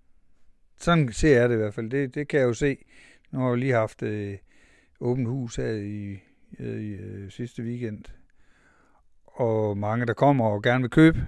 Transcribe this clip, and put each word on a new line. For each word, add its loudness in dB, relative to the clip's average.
sådan 2
ser 4
jeg 4
det 2
i 0
hvert -2
fald. -8
Det, -4
det -6
kan 2
jeg 4
jo 2
se. -2
Nu -6
har 0
jeg 0
jo 0
lige 0
haft, -2
øh, -6
åbent -2
hus -6
her -4
i, -8
øh, -8
i, -8
øh, -14
sidste -12
weekend. -8
Og -2
mange, -2
der 0
kommer 4
og 0
gerne 2
vil -2
købe, 6